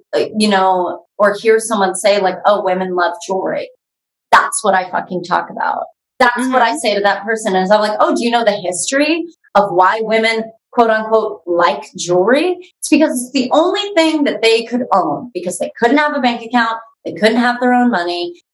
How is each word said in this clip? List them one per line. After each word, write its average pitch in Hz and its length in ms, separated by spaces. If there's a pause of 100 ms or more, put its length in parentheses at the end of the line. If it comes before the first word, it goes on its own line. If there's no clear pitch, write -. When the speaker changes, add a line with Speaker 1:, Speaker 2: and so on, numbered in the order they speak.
(160)
Speaker 1:
uh, - 100 (120)
you 214 120
know, 190 560 (120)
or 202 220
hear 220 200
someone 220 360
say, 202 240
like, 185 160 (100)
"Oh, 196 180
women 185 320
love 175 180 (140)
jewelry," 160 420 (600)
that's - 320
what 196 100
I 185 160
fucking 175 340
talk 170 260
about. - 360 (340)
That's 247 300
what 254 120
I 226 100
Speaker 2:
Mm-hmm. 233 60
Speaker 1:
say 208 180
to 202 60
that 202 220
person 220 320
is 185 160
I'm 208 80
like, 208 200
"Oh, 285 160
do 240 80
you 240 80
know 240 120
the 208 80
history 277 720 (300)
of 202 160
why 185 300
women, 220 420 (300)
quote 226 160
unquote, 220 560
like 175 380 (140)
jewelry?" 240 600 (220)
It's - 100
because 294 220
it's 247 200
the 254 220
only 392 420
thing 311 300
that - 160
they 226 240
could 247 180 (100)
own 160 400
because 180 260
they - 200
couldn't 240 180
have 294 180
a 277 60
bank 233 220
account. 226 360 (260)
They - 80
couldn't 226 240
have 247 220
their 247 140
own 247 160
money. 175 440 (200)